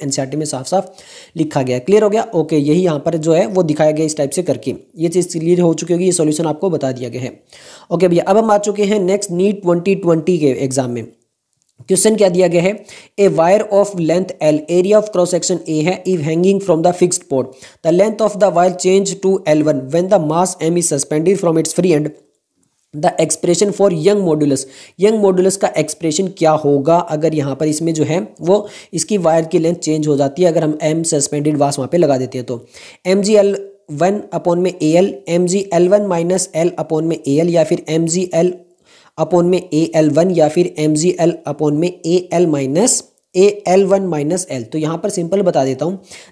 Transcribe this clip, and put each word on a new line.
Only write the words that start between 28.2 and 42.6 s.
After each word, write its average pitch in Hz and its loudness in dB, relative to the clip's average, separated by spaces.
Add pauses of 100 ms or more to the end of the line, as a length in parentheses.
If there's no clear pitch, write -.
वो 185 2 (280)
इसकी 196 -2 (120)
वायर 165 2
की 170 0
लेंथ 165 0
चेंज 156 -2
हो 143 2
जाती 139 0
है, 170 4
अगर 160 0
हम 151 -2
M 160 0
सस्पेंडेड 147 -2
मास 143 0
वहाँ 123 -4
पे 175 0
लगा 139 2
देते 127 -6
हैं 120 -10
तो 117 -8 (440)
एमजीएल 202 2 (360)
वन 185 0 (140)
upon 175 0
में 180 0
एएल, 170 2 (140)
एमजीएल 180 0
वन 208 2
माइनस 175 -2
एल 170 0 (100)
upon 160 -2
में 160 -2
एएल, 156 0
या 170 2
फिर 165 -2
एमजीएल 165 0 (640)
upon 165 2
में 180 2
एएल 160 0
वन 165 2
या 160 2
फिर 175 -2
एमजीएल 160 0 (160)
upon 147 -2
में 165 0
एएल 180 -2
माइनस, 147 0 (320)